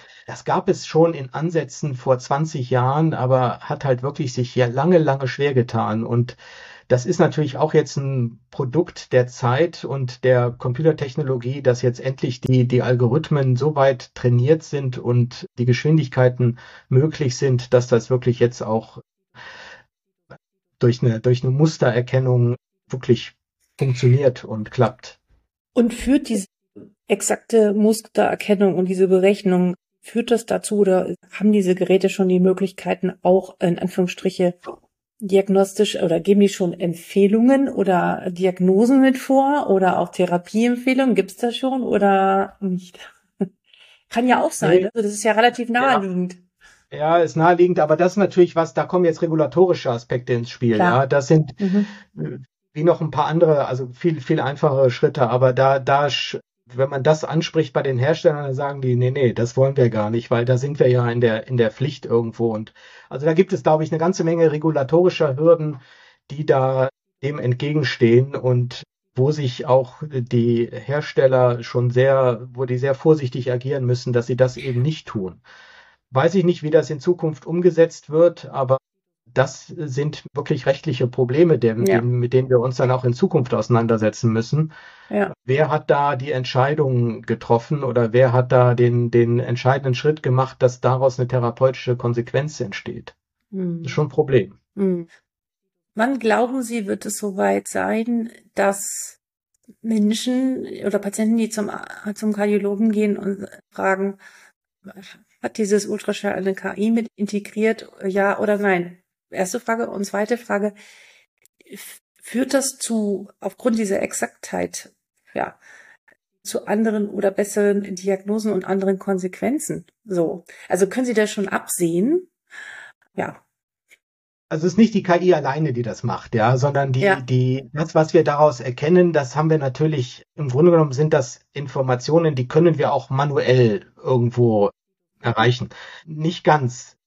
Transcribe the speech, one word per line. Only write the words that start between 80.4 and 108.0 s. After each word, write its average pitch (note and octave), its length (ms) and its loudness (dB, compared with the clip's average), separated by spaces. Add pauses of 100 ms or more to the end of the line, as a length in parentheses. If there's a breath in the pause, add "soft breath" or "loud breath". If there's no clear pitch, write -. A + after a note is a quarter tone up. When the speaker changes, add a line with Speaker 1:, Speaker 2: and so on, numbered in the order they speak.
Speaker 1:
rechtliche B2+ 420 -2
Probleme, C3+ 500 2
dem, A2+ 280 0
Speaker 2:
Ja. F#3+ 120 2
Speaker 1:
dem, B2 220 0
mit A#2+ 120 -2
denen C3 160 2
wir B2 120 4
uns B2+ 160 -2
dann B2+ 160 0
auch B2+ 120 -2
in A#2+ 100 0
Zukunft D#3 380 0
auseinandersetzen A2+ 800 0
müssen. D3 400 -2 (380 loud breath)
Speaker 2:
Ja. G3+ 220 -2 (120)
Speaker 1:
Wer C#3 260 0
hat D3+ 200 -2
da C#3+ 240 2
die C#3 160 -6
Entscheidung B2+ 920 0
getroffen A#2+ 600 -2
oder A#2+ 300 0
wer B2 200 4
hat B2 200 0
da B2 220 6
den, A#2+ 360 2
den A#2+ 300 4
entscheidenden B2+ 560 -2
Schritt D3+ 260 -2
gemacht, C3 400 -2
dass B2 180 0
daraus B2+ 380 0
eine B2 80 -2
therapeutische B2 680 0
Konsequenz B2 640 -4
entsteht? - 560 -10 (340)
Speaker 2:
Mhm. F3 320 -6
Speaker 1:
Das C3 80 -8
ist - 40 -10
schon D3+ 120 0
ein - 40 -12
Problem. C3 480 0 (180)
Speaker 2:
Mhm. F3+ 320 -2 (880)
Wann A#3+ 240 -2
glauben A#3 420 0
Sie, A3+ 240 -6
wird G3+ 200 -6
es G#3 100 -8
soweit G3+ 500 -2
sein, A3+ 640 -4 (240)
dass - 640 -4 (640)
Menschen A3+ 800 -2 (220)
oder G3+ 140 -2
Patienten, A3 380 -2
die A3 100 0
zum, G#3 240 -6 (420)
zum G#3+ 180 -4
Kardiologen G#3 600 0
gehen G#3 240 0
und G3+ 320 -8 (220)
fragen, G3 480 -4 (1200 loud breath)
„Hat - 160 -8
dieses G#3 280 0
Ultraschall G3+ 480 -4
eine F#3+ 200 -2
K G3 220 -8
I G#3 140 0
mit A#3 260 0
integriert, G#3 760 -4 (160)